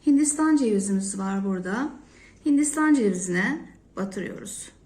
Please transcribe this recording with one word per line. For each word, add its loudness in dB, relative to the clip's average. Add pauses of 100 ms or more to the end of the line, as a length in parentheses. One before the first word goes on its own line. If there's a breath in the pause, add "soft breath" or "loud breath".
Hindistan 4
cevizimiz 0
var -4
burada. -4 (560 loud breath)
Hindistan 4
cevizine 0 (340)
batırıyoruz. -10